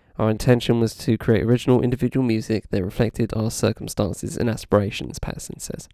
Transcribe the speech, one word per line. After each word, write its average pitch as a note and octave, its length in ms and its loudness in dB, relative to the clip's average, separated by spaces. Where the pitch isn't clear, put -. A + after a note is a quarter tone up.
"Our A2 120 2
intention A#2+ 500 2
was A2+ 200 0
to A2+ 180 0
create A2 260 2
original B2 380 4
individual B2 440 0
music A2 440 -2
that G2 140 0
reflected A2+ 500 -2
our A2 160 -2
circumstances - 880 -2
and A#2+ 120 0
aspirations," - 720 -2
Patterson - 400 -8
says. - 340 -12